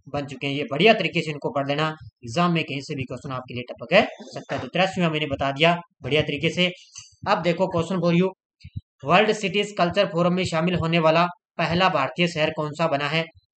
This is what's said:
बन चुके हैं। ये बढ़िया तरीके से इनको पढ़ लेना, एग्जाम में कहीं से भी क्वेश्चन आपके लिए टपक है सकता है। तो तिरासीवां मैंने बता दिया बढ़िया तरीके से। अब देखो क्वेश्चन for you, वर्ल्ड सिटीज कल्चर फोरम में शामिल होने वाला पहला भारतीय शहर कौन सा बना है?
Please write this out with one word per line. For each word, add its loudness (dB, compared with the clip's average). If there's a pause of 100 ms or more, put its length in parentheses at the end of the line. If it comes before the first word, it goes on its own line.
बन -6
चुके -8
हैं। -2
ये -4
बढ़िया 6
तरीके -2
से -4
इनको -6
पढ़ -2
लेना, 0 (360)
एग्जाम 0
में 0
कहीं -6
से -8
भी -4
क्वेश्चन -10
आपके -10
लिए -6
टपक -4
है 6 (120)
सकता -12
है। -4
तो -8
तिरासीवां 0
मैंने -2
बता -2
दिया 4 (260)
बढ़िया 2
तरीके -2
से। 0 (580)
अब 2
देखो 2
क्वेश्चन -2
for 2
you, 4 (760)
वर्ल्ड 4
सिटीज -2
कल्चर 2
फोरम 0
में 0
शामिल 0
होने 0
वाला 6 (320)
पहला 2
भारतीय 0
शहर 0
कौन -4
सा 0
बना -2
है? 0 (340)